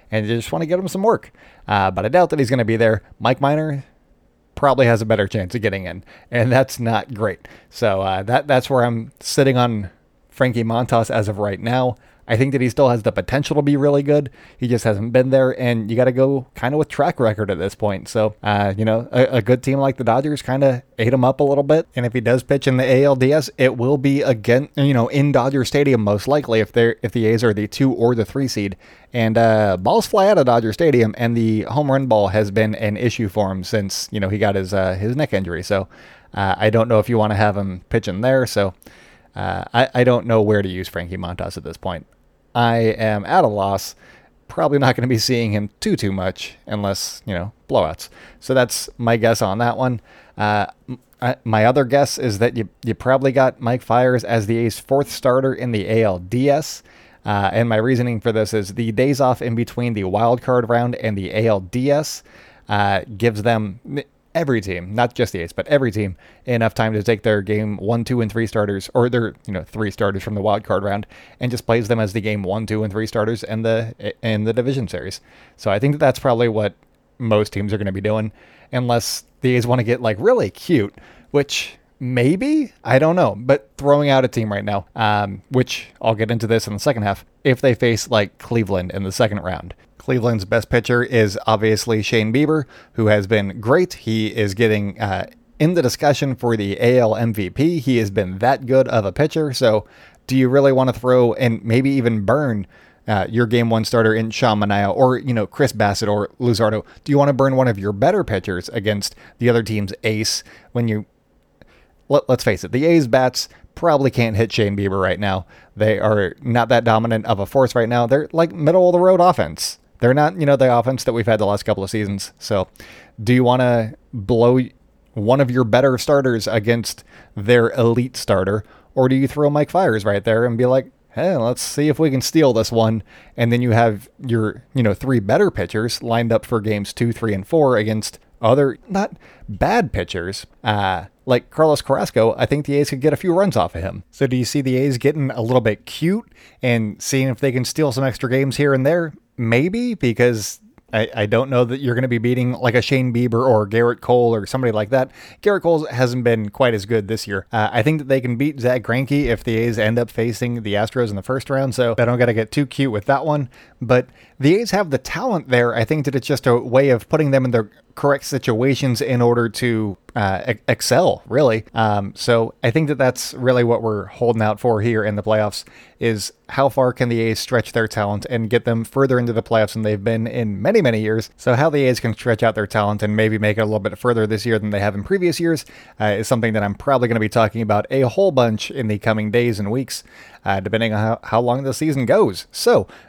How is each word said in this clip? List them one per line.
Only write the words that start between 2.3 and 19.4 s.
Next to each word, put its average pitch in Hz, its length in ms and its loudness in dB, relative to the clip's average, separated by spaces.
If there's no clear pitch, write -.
that 156 80 0
he's 117 100 0
gonna 123 160 0
be 113 100 0
there. 110 260 2
Mike 120 220 0
Minor 147 460 -2
probably 135 320 4
has 117 140 2
a 113 40 -4
better 104 220 0
chance 98 280 -6
of 113 60 -6
getting 95 240 -4
in, 87 180 -12
and 120 220 0
that's 131 300 0
not 113 320 -2
great. 101 340 -6
So, 98 320 0
uh, 98 220 -2
that, 127 220 0
that's 131 240 2
where 127 140 2
I'm 117 380 -4
sitting 135 340 2
on 117 340 0
Frankie 120 340 -2
Montas 113 460 0
as 113 180 0
of 101 120 -6
right 101 200 -2
now. 123 360 -2
I 113 60 2
think 135 160 2
that 131 100 0
he 127 80 0
still 131 200 4
has 117 140 0
the 107 80 0
potential 139 440 -4
to 147 60 2
be 143 160 2
really 143 260 2
good. 143 260 0
He 123 100 -4
just 117 160 0
hasn't 110 300 0
been 127 160 4
there, 131 300 2
and 117 300 -2
you 113 60 -2
gotta 127 160 4
go 131 340 0
kinda 135 220 -2
with 156 120 -2
track 151 300 -2
record 107 300 0
at 92 80 -2
this 95 160 -4
point. 101 340 -4
So, 107 360 -2
uh, 101 340 0
you 110 80 0
know, 110 260 0
a, 127 260 2
a 117 40 4